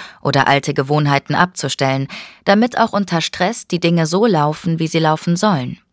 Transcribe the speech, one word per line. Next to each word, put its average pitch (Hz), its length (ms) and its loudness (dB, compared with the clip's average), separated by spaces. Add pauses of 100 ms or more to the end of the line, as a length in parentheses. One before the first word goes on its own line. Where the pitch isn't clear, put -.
(240)
oder 139 240 2
alte 143 260 2
Gewohnheiten 143 640 0
abzustellen, 135 720 -2 (380)
damit 214 300 2
auch 226 180 0
unter 180 280 -2
Stress - 460 -4
die 175 120 -2
Dinge 170 280 2
so 185 180 2
laufen, 160 540 0
wie 160 80 -2
sie 160 100 -2
laufen 160 380 0
sollen? 165 420 -2 (160)